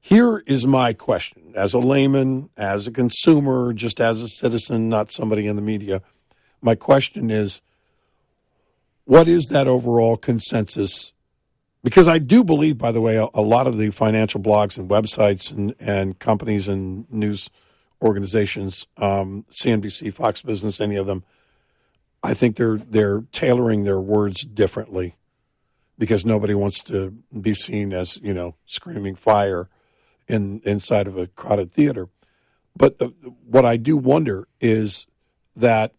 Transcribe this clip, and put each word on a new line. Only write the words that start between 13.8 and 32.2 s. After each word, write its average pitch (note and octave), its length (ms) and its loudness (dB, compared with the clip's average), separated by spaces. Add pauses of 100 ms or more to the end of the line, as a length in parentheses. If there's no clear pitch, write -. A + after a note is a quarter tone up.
financial A2 500 0
blogs G#2 380 2
and F#2 120 -8
websites G#2 600 0
and, G#2 260 -6
and G2 400 -4
companies G#2 480 -2
and F#2+ 440 -8
news G#2 400 -6 (520)
organizations, G2+ 840 -2 (100)
um, G2 540 -4
C - 200 -4
N A2 100 2
B G#2 100 -8
C, - 200 -10
Fox - 320 -4
Business, G#2+ 380 -6
any G#2 160 -2
of G2 100 -4
them, F#2+ 180 -6 (1000)
I - 100 -4
think A#2 240 0
they're, A2+ 220 -2
they're G#2+ 540 -2
tailoring A#2+ 520 0
their G2 160 -2
words G2+ 440 -2
differently G2 720 -4 (840)
because G#2 260 0
nobody G#2 300 0
wants G2+ 300 -2
to F#2+ 260 -6 (280)
be G#2+ 140 -2
seen G2+ 400 -4
as, F2+ 300 -6
you G2+ 100 -6
know, F2 220 -8 (100)
screaming G#2 500 -10
fire G2 540 0 (580)
in, G#2 380 -4
inside G2+ 420 0
of F#2+ 120 -10
a F2+ 80 -4
crowded F#2+ 440 -4
theater. B2 380 0 (680)